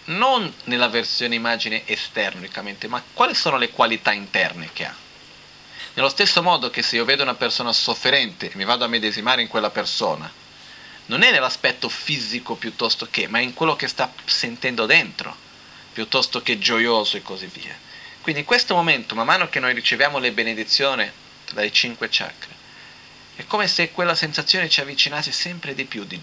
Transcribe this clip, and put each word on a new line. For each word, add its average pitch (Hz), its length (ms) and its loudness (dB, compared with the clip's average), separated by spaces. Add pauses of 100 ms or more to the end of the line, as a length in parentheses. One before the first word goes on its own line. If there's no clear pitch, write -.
non 214 480 2 (120)
nella 123 240 2
versione 117 460 0
immagine 113 520 -2
esterna 101 520 -2
unicamente, 98 500 -10
ma 123 120 -4 (120)
quali 247 220 2
sono 151 200 2
le 120 140 2
qualità 113 420 2
interne 87 640 -2
che 80 120 -6
ha. - 200 -12 (880)
Nello 135 160 2
stesso 180 340 2
modo 185 260 2
che 120 140 -2
se - 120 0
io 117 100 2
vedo 139 180 4
una 127 100 0
persona 120 400 -2
sofferente 123 800 0
e - 40 -12
mi 98 100 -2
vado 120 180 2
a 120 40 0
medesimare 117 540 0
in 113 60 0
quella 104 240 0
persona, 85 600 -2 (760)
non 131 160 2
è 247 80 8
nell'aspetto 131 580 2
fisico 117 640 -4
piuttosto 113 560 -4
che, 104 180 -2
ma 110 120 0
in 123 160 -2
quello 160 200 2
che 135 120 -4
sta - 260 -2 (100)
sentendo 120 640 -2
dentro, 131 500 2 (580)
piuttosto 117 500 0
che 113 160 0
gioioso 113 580 2
e 92 60 -8
così 95 240 -10
via. - 280 -14 (460)
Quindi 147 200 -2
in 147 60 -6
questo - 280 4
momento, 156 400 2
man 113 100 2
mano 170 240 4
che 143 100 0
noi 127 140 2
riceviamo 131 460 2
le 123 120 2
benedizioni 113 800 0 (400)
dai 107 220 -2
cinque 117 380 0
chakra, - 420 -4 (840)
è - 120 -14
come 208 200 2
se 170 240 2
quella 175 220 2
sensazione 160 560 0
ci - 120 4
avvicinasse 143 500 0
sempre 170 420 -4
di - 120 -4
più 107 180 -8
di 90 200 -10